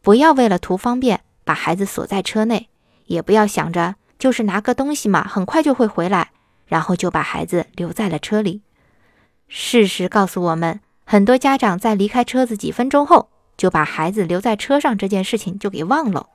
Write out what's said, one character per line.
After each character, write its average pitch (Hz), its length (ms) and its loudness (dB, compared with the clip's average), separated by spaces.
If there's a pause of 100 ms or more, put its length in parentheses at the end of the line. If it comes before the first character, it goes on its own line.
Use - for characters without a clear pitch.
不 202 140 6
要 302 180 6
为 254 160 4
了 185 80 2
图 - 180 -2
方 240 240 -2
便 247 220 0 (220)
把 - 100 -2
孩 160 220 -2
子 196 100 -2
锁 - 200 -8
在 196 160 -4
车 214 240 -2
内， 226 240 -4 (360)
也 170 160 -4
不 170 100 -2
要 214 140 6
想 165 260 -4
着 175 240 -2 (220)
就 262 140 2
是 233 120 -2
拿 202 160 -2
个 226 140 -2
东 277 200 -2
西 277 140 -6
嘛， 185 180 2
很 190 200 -6
快 320 160 0
就 294 120 2
会 240 120 2
回 180 240 -4
来， 185 220 -2 (360)
然 165 140 -2
后 180 140 -2
就 175 140 -4
把 160 140 -2
孩 - 220 -6
子 170 200 -2 (100)
留 170 160 -8
在 208 160 -4
了 170 120 -4
车 214 220 -2
里。 202 200 -4 (880)
事 - 400 2
实 180 200 -4
告 196 200 2
诉 180 160 -4
我 165 120 0
们， 165 260 -4 (240)
很 202 200 4
多 247 120 6
家 269 200 2
长 226 220 0
在 220 160 0
离 202 120 0
开 240 160 0
车 254 220 0
子 240 100 -6
几 208 160 -8
分 254 180 -2
钟 285 160 2
后， 320 240 4 (260)
就 185 140 2
把 160 140 2
孩 160 280 -4
子 202 140 -2
留 170 140 -2
在 220 160 0
车 277 240 0
上 269 180 0
这 196 100 -4
件 190 160 0
事 220 140 -2
情 185 200 -6
就 202 120 -6
给 190 140 -8
忘 254 280 0
了。 160 240 -6